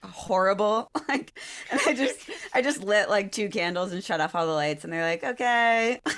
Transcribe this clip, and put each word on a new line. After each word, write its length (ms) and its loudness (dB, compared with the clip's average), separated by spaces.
horrible." 920 2
<laughs> 140 -4
Like, 240 -2
and 160 0
I 80 4
just, 340 -2
I 100 4
just 200 -2
lit, 260 4
like, 240 0
two 160 -2
candles 440 -2
and 120 -6
shut 160 -2
off 140 0
all 120 2
the 60 0
lights, 320 0
and 80 -8
they're 120 -2
like, 200 -2
"Okay." 800 2
<laughs> 140 0